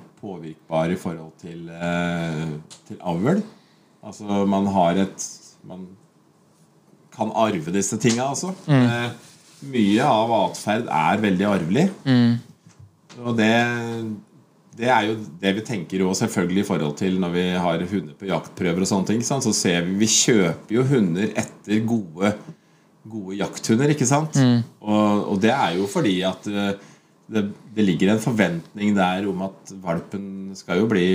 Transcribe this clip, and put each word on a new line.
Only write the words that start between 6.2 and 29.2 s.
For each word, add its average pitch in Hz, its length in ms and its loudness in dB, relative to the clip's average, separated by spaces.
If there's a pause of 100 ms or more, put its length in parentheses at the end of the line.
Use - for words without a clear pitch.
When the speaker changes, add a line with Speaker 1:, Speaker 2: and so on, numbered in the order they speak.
Speaker 1:
kan 107 220 -4
arve 92 380 0
disse 98 260 -2
tingene, 120 300 2
altså. 185 260 -6 (120)
Speaker 2:
Mm. 135 180 4
Speaker 1:
Eh, 120 260 0 (520)
mye 113 400 2
av 117 300 2
atferd 107 580 0
er 80 320 2
veldig 98 240 2
arvelig. 98 400 2 (140)
Speaker 2:
Mm. 120 380 4 (840)
Speaker 1:
Og 120 120 -2
det, 110 140 4 (1200)
det 120 180 -4
er 110 160 4
jo 110 80 0 (240)
det 98 160 2
vi 110 80 -4
tenker 95 400 -4
jo 92 100 2
selvfølgelig 98 520 0
i - 40 -10
forhold 80 280 -2
til 92 240 0
når 87 120 0
vi 90 200 0
har 87 340 0
hunder 87 320 -6
på 98 100 -10
jaktprøver 87 540 -2
og 92 80 0
sånne 98 160 0
ting, 117 180 -2
sant? 131 220 -2
Så 104 80 0
ser 87 320 0
vi, 95 80 -2
vi 107 160 2
kjøper 101 640 2
jo 127 100 4
hunder 104 460 2
etter 110 560 -2
gode, 104 480 0 (720)
gode 101 340 -10
jakthunder, 127 560 0
ikke 139 160 0
sant? 151 260 0
Speaker 2:
Mm. 123 280 4 (140)
Speaker 1:
Og, 104 520 2
og 98 100 0
det 110 140 4
er 92 240 0
jo 98 80 0
fordi 107 360 0
at, 95 280 -4
eh, 101 240 -2 (540)
det, 110 160 0 (260)
det 104 160 2
ligger 92 260 4
en 220 80 2
forventning 104 800 -2
der 92 320 0